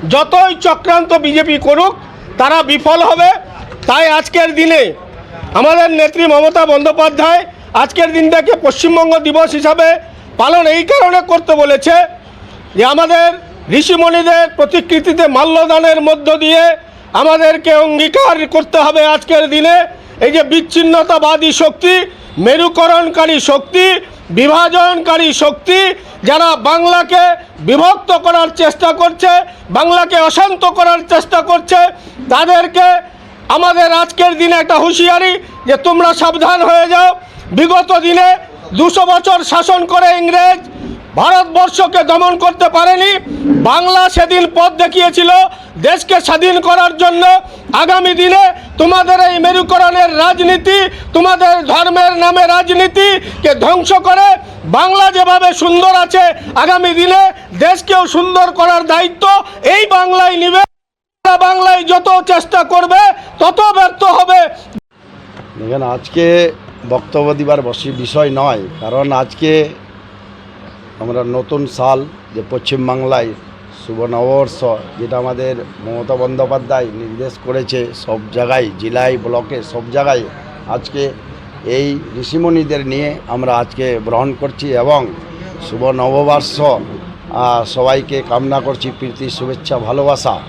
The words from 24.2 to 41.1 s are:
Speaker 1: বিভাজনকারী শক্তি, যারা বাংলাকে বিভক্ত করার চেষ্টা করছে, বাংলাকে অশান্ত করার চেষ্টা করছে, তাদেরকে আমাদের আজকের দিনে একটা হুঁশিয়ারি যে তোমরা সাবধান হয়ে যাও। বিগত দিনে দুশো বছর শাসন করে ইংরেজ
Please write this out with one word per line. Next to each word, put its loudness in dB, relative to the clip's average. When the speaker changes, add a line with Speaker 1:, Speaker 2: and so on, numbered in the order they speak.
Speaker 1:
বিভাজনকারী 2
শক্তি, 0
যারা 2
বাংলাকে 2
বিভক্ত 2
করার 2
চেষ্টা 0
করছে, 0
বাংলাকে 0
অশান্ত 0
করার 2
চেষ্টা 0
করছে, 0
তাদেরকে 2
আমাদের 0
আজকের 0
দিনে 2
একটা 0
হুঁশিয়ারি 0
যে 2
তোমরা 2
সাবধান 0
হয়ে 2
যাও। 2
বিগত 2
দিনে 4
দুশো 2
বছর 0
শাসন 0
করে 2
ইংরেজ 2